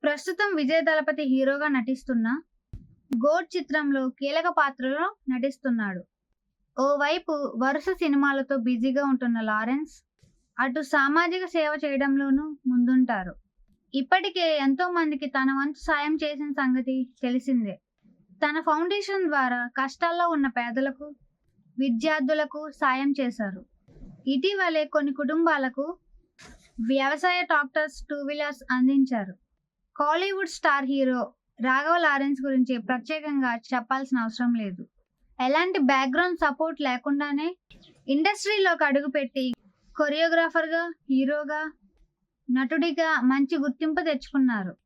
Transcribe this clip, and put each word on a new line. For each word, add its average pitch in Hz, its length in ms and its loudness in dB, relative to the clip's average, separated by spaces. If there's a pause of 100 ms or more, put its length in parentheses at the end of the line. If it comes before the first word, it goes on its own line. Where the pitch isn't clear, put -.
ప్రస్తుతం 339 540 -2
విజయ్ 311 260 2
దళపతి 302 400 0
హీరోగా 269 460 2
నటిస్తున్న 254 720 0 (760)
గోడ్ 311 400 0
చిత్రంలో 277 520 0
కీలక 294 400 -2
పాత్రలో 294 680 0 (180)
నటిస్తున్నాడు. 233 720 -2 (760)
ఓవైపు 285 760 0
వరుస 269 360 0
సినిమాలతో 277 640 2
బిజీగా 254 480 0
ఉంటున్న 254 360 0
లారెన్స్, 220 640 -4 (540)
అటు 262 220 0
సామాజిక 311 640 2
సేవ 311 400 -2
చేయడంలోనూ 277 720 0 (100)
ముందుంటారు. 247 680 2 (600)
ఇప్పటికే 330 640 0
ఎంతో 277 320 2
మందికి 302 360 0
తన 269 260 0
వంతు 277 260 -2
సాయం 302 460 0
చేసిన 294 260 -4
సంగతి 262 580 0 (140)
తెలిసిందే. 247 580 -2 (520)
తన 302 280 -2
ఫౌండేషన్ 359 680 0
ద్వారా 254 380 0
కష్టాల్లో 339 640 0
ఉన్న 302 180 2
పేదలకు, 262 680 -4 (640)
విద్యార్థులకు 302 920 0
సాయం 277 500 0
చేశారు. 220 460 -4 (600)
ఇటీవలే 320 580 2
కొన్ని 294 280 0
కుటుంబాలకు 294 840 0 (880)
వ్యవసాయ 285 560 0
ట్రాక్టర్స్, 302 680 -2
టూ 294 60 -6
వీలర్స్ 294 540 -6
అందించారు. 254 640 2 (640)
కోలీవుడ్ 359 520 0
స్టార్ 277 360 0
హీరో 254 500 0 (260)
రాఘవ 269 360 2
లారెన్స్ 277 500 0
గురించి 254 320 2
ప్రత్యేకంగా 254 800 -4
చెప్పాల్సిన 262 600 -2
అవసరం 233 360 0
లేదు. 196 320 -6 (580)
ఎలాంటి 339 340 0
బ్యాక్‌గ్రౌండ్ 277 600 2
సపోర్ట్ 311 420 0
లేకుండానే 285 760 -2 (520)
ఇండస్ట్రీలోకి 381 760 2
అడుగుపెట్టి 269 720 -2 (420)
కొరియోగ్రాఫర్‌గా, 330 960 0 (180)
హీరోగా, 294 600 0 (800)
నటుడిగా 302 720 0
మంచి 269 360 2
గుర్తింపు 302 480 -2
తెచ్చుకున్నారు. 254 800 0